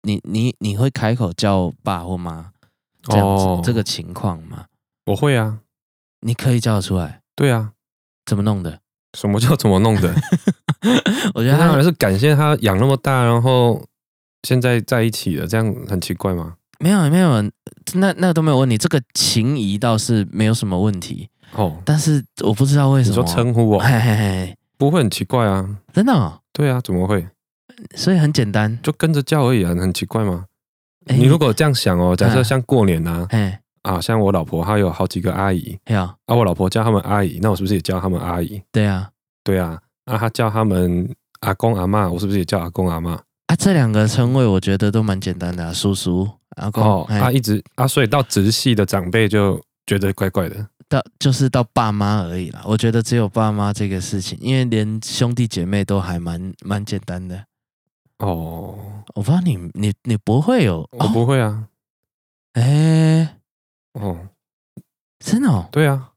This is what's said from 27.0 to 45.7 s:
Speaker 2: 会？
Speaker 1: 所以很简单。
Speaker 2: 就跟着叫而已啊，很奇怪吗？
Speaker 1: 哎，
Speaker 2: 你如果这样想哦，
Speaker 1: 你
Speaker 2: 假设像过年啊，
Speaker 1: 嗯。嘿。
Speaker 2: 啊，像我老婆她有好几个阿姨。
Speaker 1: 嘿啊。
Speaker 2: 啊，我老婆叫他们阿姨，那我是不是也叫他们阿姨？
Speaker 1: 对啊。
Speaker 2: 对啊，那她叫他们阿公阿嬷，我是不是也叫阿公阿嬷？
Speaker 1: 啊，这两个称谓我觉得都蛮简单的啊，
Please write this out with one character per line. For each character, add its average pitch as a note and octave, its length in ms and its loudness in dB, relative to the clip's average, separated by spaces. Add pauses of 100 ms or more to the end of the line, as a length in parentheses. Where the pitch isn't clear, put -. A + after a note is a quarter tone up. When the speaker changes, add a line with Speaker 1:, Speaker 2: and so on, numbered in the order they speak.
Speaker 2:
会？ F#2+ 200 0 (680)
Speaker 1:
所 - 200 0
以 F#3 40 4
很 D3+ 140 2
简 A#2 180 0
单。 G#2+ 320 0
Speaker 2:
就 - 100 -2
跟 E3 200 0
着 C#3+ 100 0
叫 C#3+ 240 0
而 B2+ 80 2
已 G#2+ 80 2
啊， E2+ 120 0
很 F2+ 180 0
奇 F2 140 -6
怪 A2+ 180 -2
吗？ F#2 220 -4 (600)
Speaker 1:
哎， C3 100 0
Speaker 2:
你 C3+ 80 6
如 C#3 140 6
果 C#3+ 140 4
这 G#2+ 100 0
样 D3 120 4
想 F#2+ 240 2
哦， F2+ 140 4
Speaker 1:
你 F2+ 40 2
Speaker 2:
假 G2 140 4
设 B2+ 120 4
像 B2+ 200 2
过 A#2+ 240 2
年 E2 200 2
啊， E2+ 240 -4
Speaker 1:
嗯。 G#2 200 0
嘿。 G2+ 80 -10 (240)
Speaker 2:
啊， F#2 180 -4
像 A2+ 180 0
我 G2 140 2
老 F2+ 100 0
婆 E2 220 -4
她 G#2 140 0
有 F#2+ 120 2
好 F#2 160 -2
几 F#2 140 -6
个 F2+ 140 -2
阿 G2 180 0
姨。 F#2 320 -4
Speaker 1:
嘿 A2+ 100 -2
啊。 F#2+ 200 -2 (100)
Speaker 2:
啊， A#2+ 100 0
我 A#2+ 120 4
老 F2 80 2
婆 F#2 140 0
叫 A2+ 140 0
他 A2+ 80 2
们 G#2 120 2
阿 G2+ 200 0
姨， E2+ 200 -4
那 G#2+ 80 2
我 F#2+ 60 0
是 F2+ 60 -6
不 F#2+ 40 -4
是 G2+ 80 0
也 F#2 60 0
叫 F#2 200 -4
他 F#2 80 -4
们 F2+ 100 -2
阿 E2+ 220 -4
姨？ G2 220 -8 (100)
Speaker 1:
对 G#2+ 140 2
啊。 G2 240 -4 (340)
Speaker 2:
对 G2 140 0
啊， E2 200 -4 (280)
那 B2 100 -4
她 A2 140 -2
叫 A2+ 180 -2
他 A2 160 0
们 F2+ 500 0 (260)
阿 - 140 -2
公 A#2 200 0
阿 G#2 120 -2
嬷， G2+ 240 0
我 F2 80 -4
是 G2 60 -4
不 G2 80 -2
是 G2+ 60 0
也 F2+ 60 0
叫 G2 140 -2
阿 E2+ 120 -4
公 F#2 180 -2
阿 E2 120 -4
嬷？ E2+ 180 -6 (280)
Speaker 1:
啊， E3 120 2
这 G3 140 2
两 C3+ 180 4
个 G#2+ 160 2
称 A#2+ 260 2
谓 C3 140 4
我 F#2+ 140 2
觉 G2 180 -2
得 G#2 140 0
都 A2 100 2
蛮 G2 180 -2
简 F#2 160 -6
单 F2+ 200 -6
的 F2 80 -6
啊， E2 80 -8